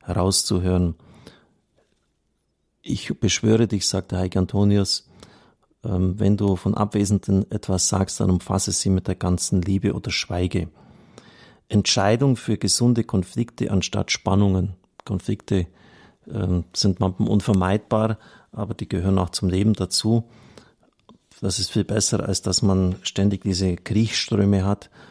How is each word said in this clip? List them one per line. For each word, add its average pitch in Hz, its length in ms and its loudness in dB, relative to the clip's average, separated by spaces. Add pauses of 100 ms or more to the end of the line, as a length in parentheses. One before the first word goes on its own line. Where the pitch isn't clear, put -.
herauszuhören. 90 920 0 (1900)
„Ich - 360 -6
beschwöre 110 480 2
dich“, 101 220 -2
sagte 95 300 -4
Heilige 92 200 -2
Antonius, 101 720 0 (760)
ähm, 92 360 0
„wenn 101 160 4
du 98 200 2
von 95 180 -2
Abwesenden 101 760 0
etwas 95 380 -2
sagst, 95 320 -2
dann 98 100 2
umfasse 92 420 0
sie - 180 0
mit 92 180 2
der 95 60 -2
ganzen 90 480 0
Liebe 95 320 0
oder 90 160 -8
schweige.“ 90 580 -2 (1000)
Entscheidung 110 680 2
für 107 220 -2
gesunde 117 460 2
Konflikte - 680 -4
anstatt 98 420 -2
Spannungen. 95 600 2 (300)
Konflikte, 98 640 -2 (640)
ähm, 92 400 -2
sind 95 280 0
manchmal 95 280 0
unvermeidbar, 104 880 0 (340)
aber 101 220 -8
die - 140 -10
gehören 95 300 0
auch 90 120 0
zum - 180 -2
Leben 101 260 2
dazu. 113 500 0 (1160)
Das 98 180 -4
ist 98 120 -6
viel 101 140 0
besser, 107 420 -2
als 98 160 -2
dass 90 200 -2
man 95 400 2
ständig 98 400 -2
diese 92 340 0
Kriegsströme 101 880 0
hat 101 260 -4 (200)